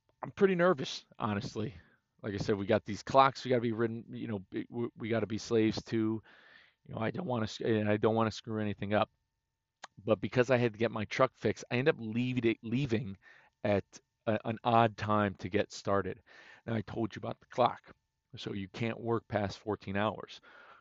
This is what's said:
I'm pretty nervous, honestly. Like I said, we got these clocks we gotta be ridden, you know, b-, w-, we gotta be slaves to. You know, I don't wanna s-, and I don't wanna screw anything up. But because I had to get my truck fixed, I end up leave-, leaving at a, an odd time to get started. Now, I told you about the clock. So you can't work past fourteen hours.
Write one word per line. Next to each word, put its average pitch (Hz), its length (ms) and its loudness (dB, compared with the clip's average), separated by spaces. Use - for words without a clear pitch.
I'm 135 100 -8
pretty 196 220 4
nervous, 175 520 0
honestly. 104 560 -4
Like 107 120 -6
I - 20 -4
said, 101 200 0
we 98 100 -4
got 104 180 2
these 101 180 -8
clocks - 400 4
we 127 60 -6
gotta 123 140 2
be 117 100 -2
ridden, 113 380 -4
you 117 180 -10
know, 104 220 -6
b-, 113 200 -6
w-, 117 280 -6
we 117 100 -8
gotta 110 180 0
be 107 120 -6
slaves 110 460 2
to. 110 380 -2
You 110 80 -12
know, 110 60 -6
I 110 100 -2
don't 117 160 -6
wanna 120 180 -2
s-, - 200 -8
and 107 240 2
I 107 80 4
don't 110 180 2
wanna 113 160 2
screw 110 300 -6
anything 104 320 -4
up. 107 160 4
But 104 160 2
because 120 300 0
I 123 80 6
had 120 160 2
to 101 40 -16
get 113 120 2
my 110 160 -6
truck - 320 2
fixed, - 320 -2
I 120 60 -2
end 131 120 2
up 160 100 2
leave-, 117 640 0
leaving 113 540 -2
at 101 200 2
a, 107 180 2
an 113 200 -4
odd 117 340 6
time 104 400 0
to 101 100 -8
get 98 240 -2
started. 98 480 -2
Now, 117 80 -4
I 110 80 -2
told - 340 -6
you - 40 -12
about 113 200 -10
the - 60 -20
clock. - 340 2
So 117 160 -8
you 98 220 -6
can't - 260 -4
work 117 260 -2
past 104 320 -2
fourteen 98 380 -6
hours. - 440 -2